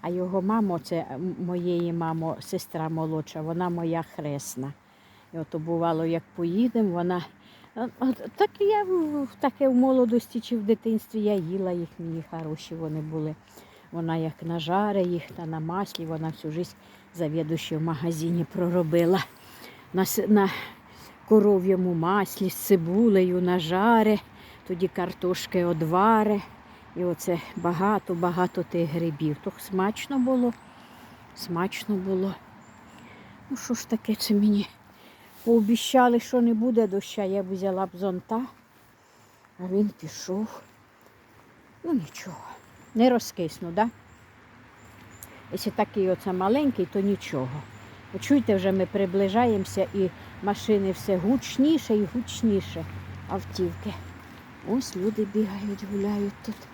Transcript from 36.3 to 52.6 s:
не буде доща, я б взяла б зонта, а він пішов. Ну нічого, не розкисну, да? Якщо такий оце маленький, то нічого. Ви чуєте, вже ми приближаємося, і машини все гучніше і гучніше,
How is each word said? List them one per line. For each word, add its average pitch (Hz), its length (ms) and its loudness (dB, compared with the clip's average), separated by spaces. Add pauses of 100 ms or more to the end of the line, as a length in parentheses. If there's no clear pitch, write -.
не 233 120 4
буде 226 340 2
доща, 196 360 -4
я 190 200 -2
б 185 100 -6
взяла 190 320 -2
б 180 80 -10
зонта, 190 480 -4 (1160)
а 180 80 -10
він 202 220 2 (120)
пішов. 190 600 -8 (1200)
Ну 330 100 -2
нічого, 175 540 -6 (480)
не 233 140 6
розкисну, 180 640 -2
да? 214 180 0 (1600)
Якщо 185 200 -4
такий 202 380 -2
оце 185 240 -2
маленький, 208 520 0
то 202 140 -4
нічого. 151 600 -2 (520)
Ви 190 60 -8
чуєте, 233 360 4
вже 190 160 2
ми 190 140 2
приближаємося, 196 1080 2
і 190 160 2 (340)
машини 196 480 0
все 185 260 0
гучніше 247 800 2
і 208 160 2
гучніше, 196 720 -2 (440)